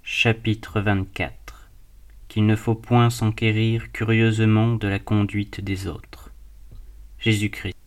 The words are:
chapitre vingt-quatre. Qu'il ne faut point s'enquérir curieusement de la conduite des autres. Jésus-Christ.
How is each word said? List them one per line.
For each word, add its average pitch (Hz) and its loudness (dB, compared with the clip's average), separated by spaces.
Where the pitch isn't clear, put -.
chapitre - -2
vingt-quatre. - -4
Qu'il 107 2
ne 110 6
faut 113 -2
point 117 4
s'enquérir 113 0
curieusement 113 2
de 104 -2
la 98 0
conduite 101 -2
des 98 -4
autres. - -14
Jésus-Christ. 107 -2